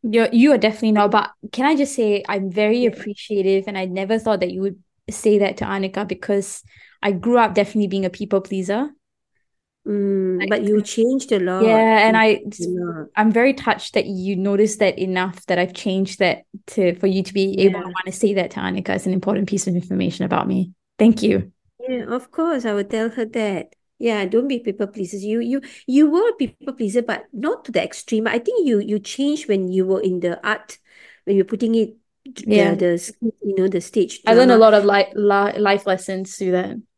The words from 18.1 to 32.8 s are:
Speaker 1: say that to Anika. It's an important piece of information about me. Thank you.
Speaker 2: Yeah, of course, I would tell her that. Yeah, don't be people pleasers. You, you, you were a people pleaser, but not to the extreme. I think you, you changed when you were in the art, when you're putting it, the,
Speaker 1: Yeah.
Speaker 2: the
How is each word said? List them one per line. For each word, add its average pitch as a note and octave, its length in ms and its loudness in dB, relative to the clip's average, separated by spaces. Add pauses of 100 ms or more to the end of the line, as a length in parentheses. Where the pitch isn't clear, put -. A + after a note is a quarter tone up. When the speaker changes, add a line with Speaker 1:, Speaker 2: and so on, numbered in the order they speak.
Speaker 1:
say G3+ 240 0
that F#3 160 -2
to - 80 -12
Anika. F#3 360 -6
It's - 100 -6
an F#3 80 -2
important G3 360 -2
piece G3+ 180 -2
of F3+ 80 -2
information F3+ 500 -2
about - 220 0
me. F#3 260 -2 (240)
Thank A3+ 260 4
you. C3+ 280 0 (360)
Speaker 2:
Yeah, B3+ 200 -6
of B3+ 240 -8
course, D#4+ 340 -2
I G#3+ 80 -2
would G3 160 -4
tell A3+ 200 -2
her A3+ 160 -6
that. G#3+ 500 -6 (220)
Yeah, G#3+ 280 -2
don't A3+ 220 0
be B3+ 120 -4
people G3+ 280 -6
pleasers. G3 380 -10
You, A3 160 -2
you, B3+ 200 -4 (240)
you C#4+ 240 4
were F#4+ 200 2
a G#4+ 40 -2
people - 400 -8
pleaser, A#3 280 -2
but A#3 320 -6
not C#4+ 320 -6
to B3 60 -16
the F#3+ 120 0
extreme. G#3+ 440 -4
I A3+ 120 0
think G4+ 260 0
you, A3+ 140 2
you G#3 200 -4
changed C#4+ 500 -4
when F#3+ 220 0
you F#3 140 2
were F#3+ 160 0
in F#3 200 -2
the F3 240 -4
art, - 320 -4 (480)
when G3 100 0
you're F#3+ 80 4
putting A3+ 320 -2
it, A3 200 0 (280)
the, - 240 -18
Speaker 1:
Yeah. G3+ 280 4
Speaker 2:
the F3 180 2